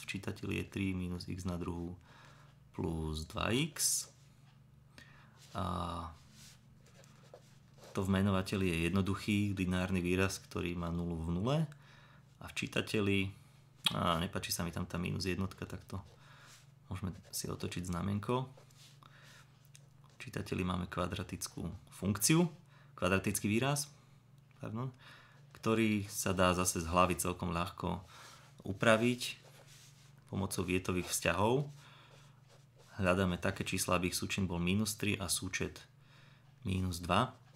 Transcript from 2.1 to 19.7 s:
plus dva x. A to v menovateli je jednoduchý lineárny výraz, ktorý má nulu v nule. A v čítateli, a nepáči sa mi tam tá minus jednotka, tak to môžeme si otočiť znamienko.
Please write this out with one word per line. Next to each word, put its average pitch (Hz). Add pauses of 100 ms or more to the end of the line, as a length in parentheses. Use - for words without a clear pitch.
plus 78
dva 87
x. - (1400)
A 87 (1800)
to 98
v 95
menovateli 95
je 82
jednoduchý 101
lineárny 92
výraz, 90
ktorý 87
má 85
nulu 85
v -
nule. 120 (840)
A -
v -
čítateli, 101 (560)
a 98
nepáči 95
sa 90
mi 85
tam 90
tá -
minus 92
jednotka, 92
tak 90
to 98 (880)
môžeme 95 (240)
si -
otočiť 92
znamienko. 104 (1600)